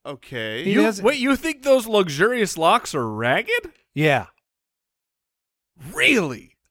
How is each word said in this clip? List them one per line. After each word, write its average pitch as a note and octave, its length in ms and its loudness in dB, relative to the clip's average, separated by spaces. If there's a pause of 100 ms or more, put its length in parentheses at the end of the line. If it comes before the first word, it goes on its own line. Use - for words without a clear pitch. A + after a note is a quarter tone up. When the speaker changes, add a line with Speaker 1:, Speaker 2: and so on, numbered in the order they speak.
Speaker 1:
Okay. A#2+ 600 -8
Speaker 2:
He F#3+ 80 0
Speaker 3:
You, A#3 100 4
Speaker 2:
doesn't G3+ 220 -2
Speaker 3:
wait, C#4 140 2
you C4 180 0
think D#4 260 -6
those C4 240 4
luxurious G3+ 720 0
locks E3+ 360 2
are B2 140 -2
ragged? E3+ 640 -2 (220)
Speaker 2:
Yeah. C#3+ 320 2 (1700)
Speaker 3:
Really? D#3 640 0 (140)